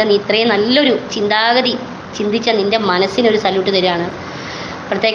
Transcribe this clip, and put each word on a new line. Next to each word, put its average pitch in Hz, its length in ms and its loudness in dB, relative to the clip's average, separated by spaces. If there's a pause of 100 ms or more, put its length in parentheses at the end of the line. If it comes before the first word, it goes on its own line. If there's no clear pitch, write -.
നീ 202 120 6
ഇത്രയും 226 320 2
നല്ലൊരു 247 400 2 (220)
ചിന്താഗതി 220 580 2 (440)
ചിന്തിച്ച 226 320 0 (100)
നിൻ്റെ 202 180 0 (140)
മനസ്സിനൊരു 208 540 2
സല്യൂട്ട് 190 320 0
തരികയാണ്. 175 280 0 (800)
ഇപ്പോഴത്തെ 214 320 0